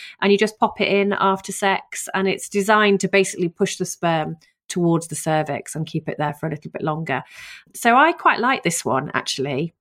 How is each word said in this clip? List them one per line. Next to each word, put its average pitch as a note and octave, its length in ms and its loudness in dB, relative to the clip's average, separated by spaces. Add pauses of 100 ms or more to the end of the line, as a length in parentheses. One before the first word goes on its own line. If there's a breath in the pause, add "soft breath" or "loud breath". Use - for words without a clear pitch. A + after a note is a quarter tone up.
(220 loud breath)
And G3 100 4
you G3 60 6
just G#3+ 220 -2
pop - 200 0
it G3+ 80 0
in G3+ 240 2
after F#3+ 400 0
sex, - 640 -4
and G3 160 0
it's - 180 -4
designed G3+ 540 4
to F#3 80 0
basically F#3 400 2
push F#3+ 260 -2
the F#3 100 -4
sperm D#3+ 520 -2 (320 soft breath)
towards E3 400 2
the D#3 60 -8
cervix D3+ 600 -2
and D#3 100 -4
keep D#3+ 220 -6
it - 100 -6
there D3 160 -2
for D#3+ 140 -6
a - 20 -6
little D#3 220 -10
bit - 100 -10
longer. D3+ 400 -2 (540 loud breath)
So A#3+ 220 2
I D#4+ 160 6
quite - 260 2
like B3+ 240 0
this - 220 -2
one, C3 280 -2
actually. C#3 680 -4